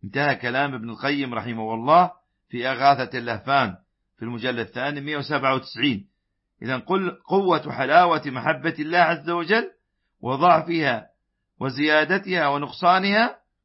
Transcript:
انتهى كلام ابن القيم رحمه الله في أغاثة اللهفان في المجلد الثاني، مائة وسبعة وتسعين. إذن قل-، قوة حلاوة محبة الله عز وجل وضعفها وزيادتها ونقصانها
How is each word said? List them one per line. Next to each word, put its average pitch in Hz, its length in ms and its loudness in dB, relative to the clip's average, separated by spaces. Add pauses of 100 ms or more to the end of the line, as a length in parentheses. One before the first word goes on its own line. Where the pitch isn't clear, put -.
انتهى 139 300 0
كلام 131 400 -2
ابن 117 160 -10
القيم 135 440 -4
رحمه 113 400 -6
الله 156 360 4 (380)
في 123 200 -4
أغاثة 131 500 2
اللهفان 117 580 0 (400)
في - 60 -12
المجلد 120 360 -6
الثاني، 131 420 -6
مائة 151 160 -8
وسبعة 135 380 0
وتسعين. 131 540 -2 (540)
إذن 123 180 -4
قل-، 185 380 -2 (100)
قوة 170 440 0
حلاوة 151 540 4
محبة 143 520 -4
الله 156 200 -2
عز 165 320 2
وجل 175 400 0 (500)
وضعفها 156 840 2 (540)
وزيادتها 151 880 0
ونقصانها 185 880 2 (260)